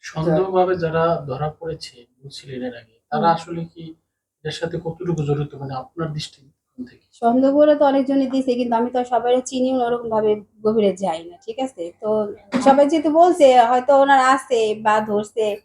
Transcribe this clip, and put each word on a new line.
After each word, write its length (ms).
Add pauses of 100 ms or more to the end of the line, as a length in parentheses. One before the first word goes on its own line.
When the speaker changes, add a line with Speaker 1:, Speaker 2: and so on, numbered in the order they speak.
Speaker 1:
সন্দেহভাবে 720
যারা 280 (240)
ধরা 220
পড়েছে 460 (180)
বলছিলেন 500
এর 120
আগে, 200 (140)
তারা 180
Speaker 2:
হুম। 80
Speaker 1:
আসলে 300
কি 180 (640)
এর 60
সাথে 260
কতটুকু 460
জড়িত, 320
মানে 180
আপনার 400
দৃষ্টিকোণ 720
থেকে? 300
Speaker 2:
সন্দেহ 400
করে 220
তো 100
অনেকজনই 420
দিছে, 280
কিন্তু 200
আমি 160
তো 80
আর 60
সবাই 400
চিনি 260
না, 140
ওরকম 240
ভাবে 220 (300)
গভীরে 320
যাই 300
না, 120 (100)
ঠিক 140
আছে? 240 (160)
তো 100 (560)
সবাই 220
যেহেতু 240
বলছে 340 (160)
হয়তো 380
ওনার 260
আছে 340 (160)
বা 240
ধরছে 460 (200)